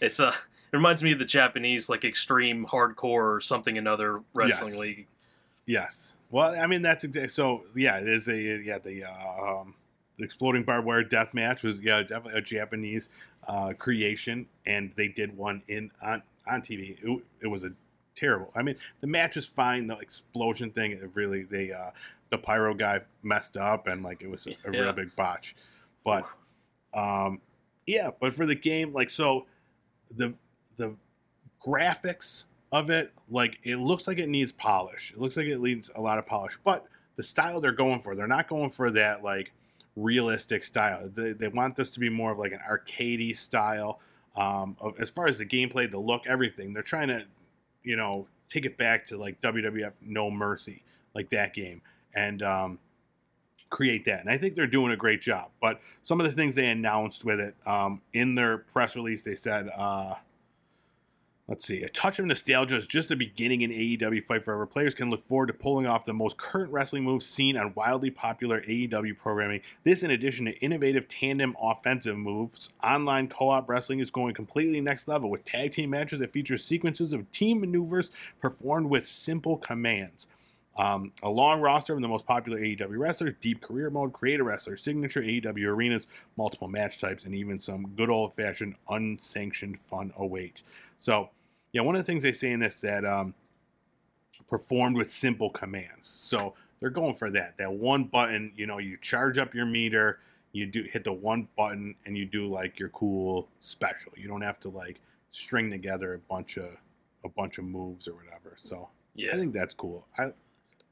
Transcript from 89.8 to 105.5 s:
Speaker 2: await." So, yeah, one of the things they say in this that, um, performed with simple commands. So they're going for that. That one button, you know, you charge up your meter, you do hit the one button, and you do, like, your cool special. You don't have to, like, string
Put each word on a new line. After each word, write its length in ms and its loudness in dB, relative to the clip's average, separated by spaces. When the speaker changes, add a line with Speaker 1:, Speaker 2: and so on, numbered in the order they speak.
Speaker 2:
await." 460 -6
So, 320 2
yeah, 100 0
one 140 4
of 40 2
the 60 -2
things 180 0
they 80 6
say 200 0
in 80 0
this 220 0
that, 240 0
um, 280 0
performed 500 2
with 140 0
simple 380 2
commands. 680 -10
So 400 -2
they're 100 -2
going 260 0
for 160 -4
that. 260 -2
That 160 -4
one 320 2
button, 500 2
you 100 -6
know, 140 -6
you 180 -8
charge 400 2
up 160 0
your 140 0
meter, 520 2
you 140 -4
do 180 -4
hit 200 -6
the 100 -2
one 420 -2
button, 400 -2
and 120 -6
you 80 -4
do, 220 -4
like, 320 -6
your 100 -6
cool 580 -2
special. 560 -4
You 120 -14
don't 140 -8
have 200 -4
to, 80 -10
like, 300 -14
string 400 -2